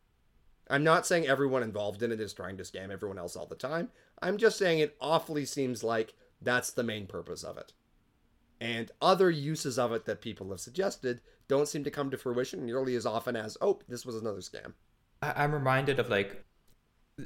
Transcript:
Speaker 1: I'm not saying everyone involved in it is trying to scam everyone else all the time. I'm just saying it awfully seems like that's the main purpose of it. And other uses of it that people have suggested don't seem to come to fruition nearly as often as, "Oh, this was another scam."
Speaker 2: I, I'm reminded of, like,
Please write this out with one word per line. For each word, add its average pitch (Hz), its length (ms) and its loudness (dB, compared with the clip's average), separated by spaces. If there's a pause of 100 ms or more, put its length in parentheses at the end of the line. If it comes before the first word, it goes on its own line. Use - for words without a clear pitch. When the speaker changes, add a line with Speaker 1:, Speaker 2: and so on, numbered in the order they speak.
(680)
Speaker 1:
I'm 139 160 2
not 165 200 6
saying 170 220 2
everyone 131 380 4
involved 104 380 -4
in 117 100 2
it 110 80 -2
is 101 120 -4
trying 95 260 -8
to 92 40 -8
scam 95 280 -10
everyone 98 280 -6
else 87 160 -8
all 82 120 -10
the - 100 -10
time. 160 320 -4 (340)
I'm 190 140 0
just 214 200 6
saying 170 220 4
it 151 220 2
awfully 151 440 0
seems 127 380 -2
like 113 320 0 (260)
that's 123 300 2
the 123 140 -2
main 107 240 -4
purpose 87 340 -10
of - 140 -10
it. - 160 -16 (880)
And 113 320 -4 (100)
other 180 280 8
uses 147 500 -2
of 120 100 4
it 113 140 -2
that 104 160 -4
people 98 300 -10
have 92 100 -8
suggested 131 640 -4 (260)
don't 143 180 4
seem 147 160 -4
to 139 80 -2
come 139 220 -2
to 127 60 -4
fruition 123 460 -2
nearly 127 300 0
as 113 100 0
often 120 300 0
as, 107 260 -6
"Oh, 196 280 2
this 123 180 -10
was 120 80 -8
another 107 240 -4
scam." - 360 -12 (480)
Speaker 2:
I, 143 200 0
I'm 147 100 2
reminded 135 460 2
of, 120 120 2
like, 98 340 0 (800)